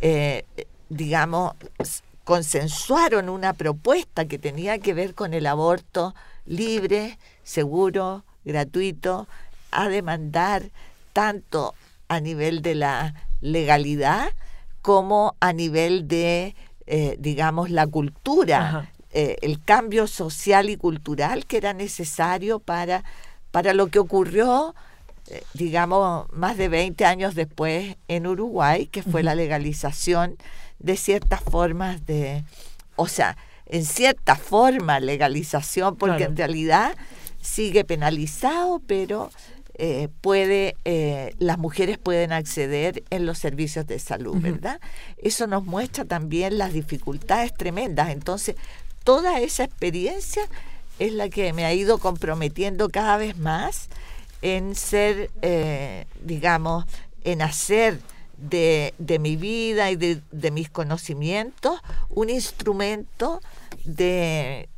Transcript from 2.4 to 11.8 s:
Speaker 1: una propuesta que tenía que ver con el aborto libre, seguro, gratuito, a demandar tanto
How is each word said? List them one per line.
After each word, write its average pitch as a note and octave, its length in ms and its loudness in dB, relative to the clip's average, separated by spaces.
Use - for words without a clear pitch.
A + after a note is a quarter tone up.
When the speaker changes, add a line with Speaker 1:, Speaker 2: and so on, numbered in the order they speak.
Speaker 1:
una F#3 260 -2
propuesta D#3+ 720 0
que C#3+ 120 -8
tenía E3 400 -4
que G3 160 0
ver F3+ 220 -2
con F#3 180 -6
el D#3 140 0
aborto E3+ 640 0
libre, G#3+ 720 -2
seguro, F#3 800 0
gratuito, F3+ 800 -2
a G3+ 180 2
demandar F3 760 0
tanto G3+ 600 0